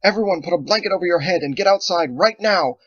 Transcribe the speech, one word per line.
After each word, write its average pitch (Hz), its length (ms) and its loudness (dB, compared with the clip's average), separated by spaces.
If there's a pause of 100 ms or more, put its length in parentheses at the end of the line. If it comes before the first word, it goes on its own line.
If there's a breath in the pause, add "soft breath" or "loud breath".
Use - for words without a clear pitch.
Everyone 202 400 0
put 175 120 -4
a 175 40 2
blanket 202 340 0
over 180 120 -2
your 175 160 2
head 165 220 -2
and 143 120 -4
get 196 120 0
outside 175 500 0
right 214 240 0
now! 185 360 0 (100)